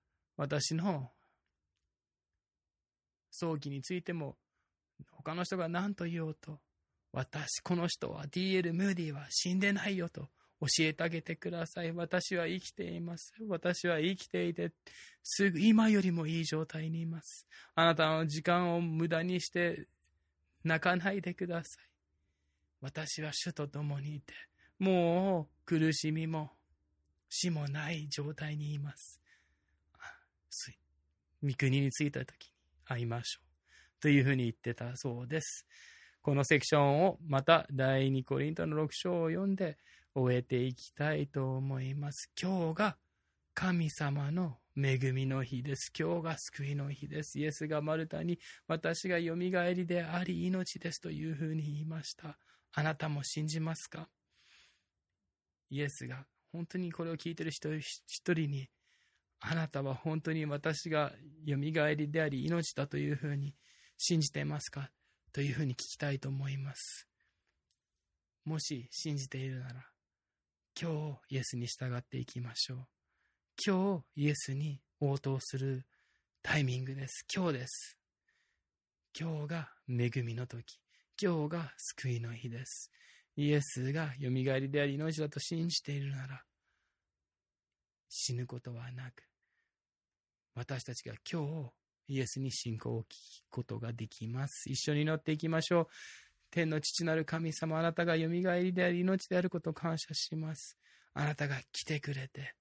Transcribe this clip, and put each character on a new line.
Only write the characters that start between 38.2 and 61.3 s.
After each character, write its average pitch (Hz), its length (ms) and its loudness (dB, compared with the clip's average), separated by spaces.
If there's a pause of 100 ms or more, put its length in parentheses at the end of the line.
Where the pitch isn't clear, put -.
コ 135 160 0
リ 143 100 2
ン 165 60 -4
ト 165 100 0
の 151 120 0
六 156 160 0
章 175 300 0
を 160 60 2
読 185 180 0
ん 196 80 2
で 170 220 -2 (380)
終 123 220 4
え 120 60 2
て 123 200 2
い 127 120 -2
き - 160 -18
た 151 240 0
い 143 120 0
と 131 300 -2
思 135 240 -2
い 131 120 -4
ま 143 200 -4
す。 - 160 -8 (120)
今 180 320 2
日 160 40 -6
が 202 200 2 (560)
神 175 360 2
様 143 420 0
の 170 260 0 (180)
恵 135 360 4
み 131 160 0
の 131 160 0
日 123 200 -4
で 139 120 -2
す。 - 220 -6
今 165 240 2
日 - 20 -6
が 160 140 -2
救 - 280 -6
い 143 100 -2
の 143 160 -2
日 143 160 -8
で 151 160 -6
す。 - 160 -8
イ 147 40 2
エ 151 80 0
ス 151 160 -4
が 151 140 0
マ 156 140 0
ル 160 120 -2
タ 160 160 -4
に、 170 160 0 (280)
「私 165 400 -2
が 175 120 2
よ 170 160 0
み 180 160 0
が 175 160 4
え 180 80 2
り 180 100 0
で 175 180 2
あ 170 200 -2
り 175 220 -2
命 185 340 0
で 170 120 -4
す」 - 80 -6
と 165 120 -8
い 156 200 -4
う 151 40 -2
ふ 156 100 -2
う 156 100 -2
に 156 80 0
言 147 180 -2
い 156 40 -4
ま 160 180 -6
し - 120 -10
た。 - 240 -16 (340)
あ 147 100 0
な 156 120 0
た 156 120 -2
も 147 160 -2
信 156 240 -2
じ 156 120 -2
ま 160 160 0
す - 120 -10
か？ 160 220 -12 (1600)
イ 139 120 -4
エ 143 80 0
ス 127 180 -8
が 131 180 -10 (260)
本 170 140 -6
当 185 140 -6
に 175 120 -2
こ 165 140 -6
れ 165 60 -4
を 160 60 -6
聞 170 140 -6
い 165 40 -6
て 160 80 -6
る 160 80 -2
人 156 260 -4
一 - 240 -8 (320)
人 156 160 2
に、 135 200 -4 (720)
「あ - 140 -4
な 160 140 0
た 139 160 -2
は 135 100 0
本 156 280 -2
当 160 120 0
に 156 140 0
私 147 420 -2
が 151 240 2 (300)